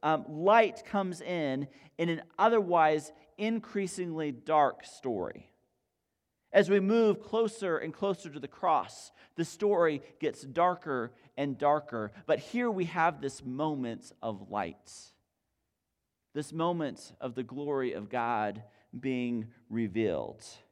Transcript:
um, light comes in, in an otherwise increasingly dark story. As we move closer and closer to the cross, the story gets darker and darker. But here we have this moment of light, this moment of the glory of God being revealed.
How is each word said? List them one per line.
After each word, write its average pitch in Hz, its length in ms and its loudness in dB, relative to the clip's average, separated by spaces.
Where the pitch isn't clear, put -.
um, 156 260 2
light 190 560 4
comes 185 360 -2
in, 143 480 -2
in 170 120 0
an 165 140 -2
otherwise 175 720 4
increasingly 185 960 -2
dark 143 520 2
story. - 680 -6
As 190 200 6
we 202 100 6
move 208 420 4
closer 208 560 -2
and - 140 -6
closer 185 380 -4
to 143 100 -12
the 135 80 -10
cross, - 640 -2
the 170 80 0
story 170 580 2
gets - 240 -4
darker 147 680 -2
and 143 220 -2
darker. 143 520 0
But 156 120 2
here 240 320 -2
we 190 160 -2
have 165 340 0
this 139 240 -8
moment 127 680 -4
of 101 280 -8
light, 98 420 -6
this 147 200 -8
moment 165 680 -4
of 123 140 -8
the 127 80 -6
glory 135 500 -4
of 101 160 -8
God 113 540 -2
being 123 500 -4
revealed. 104 760 -2